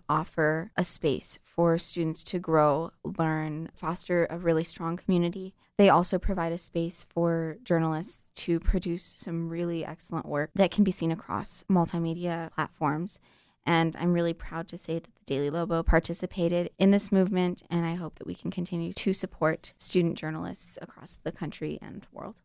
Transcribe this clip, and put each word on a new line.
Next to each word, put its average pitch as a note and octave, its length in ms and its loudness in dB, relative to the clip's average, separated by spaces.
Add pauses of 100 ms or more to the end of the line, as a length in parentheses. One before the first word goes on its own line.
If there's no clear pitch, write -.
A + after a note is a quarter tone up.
offer D#3+ 680 0
a F3 100 0
space - 600 0
for E3+ 320 2
students D#3+ 480 -4
to - 140 -4
grow, D#3+ 540 4 (120)
learn, D#3+ 720 -2
foster E3+ 560 0
a F3 80 -6
really E3 260 2
strong E3+ 320 -4
community, F3+ 560 0 (240)
they G3+ 140 8
also F3 280 4
provide F3 340 0
a F3 60 -6
space - 520 -6
for E3 520 0
journalists E3 680 0 (140)
to E3+ 140 0
produce F3 460 0
some E3 460 -6
really E3+ 340 -4
excellent - 400 -8
work D3 300 -2
that F#3+ 160 4
can - 120 4
be F#3 100 4
seen E3 200 0
across - 580 -6
multimedia E3+ 840 0
platforms. D#3 640 -2 (460)
And E3 320 4
I'm F3 160 2
really E3+ 180 2
proud E3 360 -10
to E3+ 100 -12
say - 160 -6
that E3 100 -6
the - 220 -20
Daily C#3+ 240 -2
Lobo E3 320 0
participated E3+ 960 2
in G3 120 8
this G3+ 220 4
movement, F3+ 560 2
and E3+ 160 0
I E3 120 -2
hope F3 220 -10
that - 80 -14
we F3 80 -8
can - 160 -8
continue F3 440 -4
to - 180 0
support - 640 -2
student - 400 2
journalists - 640 -6
across - 420 -12
the D#3+ 100 -6
country D3+ 500 -8
and - 280 -16
world. - 340 -14